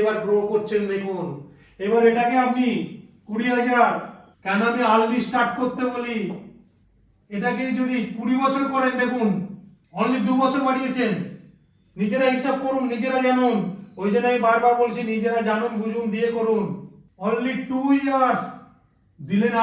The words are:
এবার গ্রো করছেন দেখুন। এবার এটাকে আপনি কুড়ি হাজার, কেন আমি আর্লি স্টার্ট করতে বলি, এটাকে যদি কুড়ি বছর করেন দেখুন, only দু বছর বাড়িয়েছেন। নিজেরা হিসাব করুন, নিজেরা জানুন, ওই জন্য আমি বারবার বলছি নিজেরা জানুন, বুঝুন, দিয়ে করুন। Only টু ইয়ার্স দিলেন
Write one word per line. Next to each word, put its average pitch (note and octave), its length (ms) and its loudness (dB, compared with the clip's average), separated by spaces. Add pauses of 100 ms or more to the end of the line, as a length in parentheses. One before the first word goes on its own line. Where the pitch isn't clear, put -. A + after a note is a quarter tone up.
এবার G#3+ 220 2
গ্রো G#3 120 2 (160)
করছেন G#3 300 0 (100)
দেখুন। F#3+ 340 -4 (580)
এবার A#3 260 4
এটাকে A#3+ 260 2 (100)
আপনি B3 200 0 (600)
কুড়ি A3+ 200 -2 (100)
হাজার, A#3+ 340 4 (540)
কেন G3+ 160 0 (100)
আমি B3 120 0 (120)
আর্লি A3+ 320 4
স্টার্ট A#3+ 240 0 (100)
করতে B3+ 220 -2 (120)
বলি, A#3+ 240 -4 (1160)
এটাকে B3 280 -2 (160)
যদি B3+ 160 -2 (200)
কুড়ি B3 180 0 (100)
বছর C4+ 200 2 (100)
করেন B3+ 280 0
দেখুন, A#3 260 0 (720)
only B3 260 0
দু C4 60 2 (100)
বছর C4+ 260 2
বাড়িয়েছেন। B3 440 -2 (880)
নিজেরা B3+ 260 0 (100)
হিসাব C4+ 200 -2 (100)
করুন, C4 180 -2 (100)
নিজেরা C4 240 -2 (100)
জানুন, B3+ 280 4 (400)
ওই G3 160 -2
জন্য A#3+ 200 2
আমি A#3+ 140 0
বারবার A#3 360 4
বলছি A#3+ 180 -2 (120)
নিজেরা A3+ 360 0
জানুন, A3+ 320 -2
বুঝুন, A3 340 -4
দিয়ে A#3 220 0
করুন। A3 280 0 (600)
Only A#3+ 280 -2 (140)
টু C4 120 -2 (120)
ইয়ার্স C4+ 520 2 (840)
দিলেন A3+ 340 2